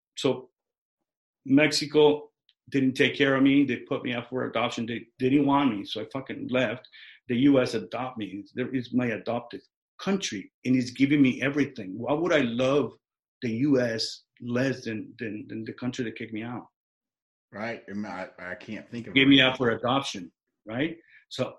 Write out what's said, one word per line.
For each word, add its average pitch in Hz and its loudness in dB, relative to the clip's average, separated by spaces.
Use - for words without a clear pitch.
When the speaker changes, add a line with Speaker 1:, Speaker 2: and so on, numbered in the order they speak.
Speaker 1:
So - -2
Mexico 147 4
didn't 131 2
take 127 2
care 139 4
of 131 2
me. 139 6
They 123 -2
put - -6
me 123 -4
up 120 -8
for 127 -4
adoption. 117 -4
They, 113 -8
they 127 0
didn't 139 4
want 139 2
me, 98 -8
so - -8
I - -8
fucking 160 -10
left. 123 -2
The 123 -2
U 135 6
S 123 0
adopt 113 -6
me. 101 -10
There 123 -6
is 123 -6
my 123 2
adopted 110 -6
country, 190 -4
and 127 2
it's 123 -2
giving 135 2
me 127 4
everything. 131 -2
Why 120 -4
would 165 0
I 151 4
love 127 0
the 120 -4
U 127 2
S 113 -4
less 123 -2
than, 110 -8
than, 104 -10
than 110 -10
the 110 -10
country 123 -6
that 110 -8
kicked 113 -12
me 110 -8
out? 120 -12
Speaker 2:
Right. 110 -8
And 104 -8
I, 92 -10
I 90 -10
can't - -14
think 117 -12
of 98 -14
Speaker 1:
Gave 135 6
Speaker 2:
it. 139 6
Speaker 1:
me 139 8
up 131 4
for 123 2
adoption, 117 -4
right? 135 -6
So, - -6